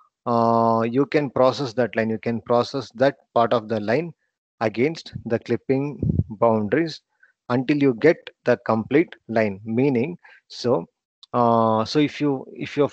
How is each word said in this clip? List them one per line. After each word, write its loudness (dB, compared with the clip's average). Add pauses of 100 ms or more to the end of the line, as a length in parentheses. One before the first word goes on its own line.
(260)
uh, 2
you 0
can -2
process 0
that -2
line. 0
You -4
can -4
process -2
that 2 (180)
part 2
of -2
the -2
line -2 (480)
against -2 (120)
the 0
clipping -4 (300)
boundaries 0 (480)
until 0
you 4
get 4 (260)
the 2
complete 0 (140)
line. -2
Meaning, 0 (300)
so, -2 (480)
uh, 2
so 0
if -2
you, -2
if -12
you're 2